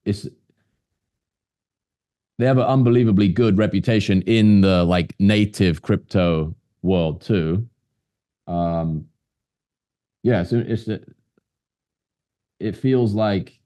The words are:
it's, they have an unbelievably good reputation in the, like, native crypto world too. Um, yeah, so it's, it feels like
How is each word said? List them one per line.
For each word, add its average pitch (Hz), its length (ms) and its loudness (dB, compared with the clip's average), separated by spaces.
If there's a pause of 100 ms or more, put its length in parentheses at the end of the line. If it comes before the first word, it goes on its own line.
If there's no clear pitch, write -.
it's, 101 200 -6 (2000)
they 120 80 0
have 127 100 2
an 127 80 2
unbelievably 120 640 2
good 101 300 2
reputation 101 640 0
in 107 400 4
the, 92 220 4
like, 87 340 0
native 101 640 0
crypto 87 720 -2 (260)
world 87 400 -2
too. 95 480 -4 (800)
Um, 82 600 -4 (1120)
yeah, 113 200 0
so 87 140 -4 (100)
it's, 110 220 -6 (1700)
it 82 180 -6
feels 123 340 0
like 104 540 -4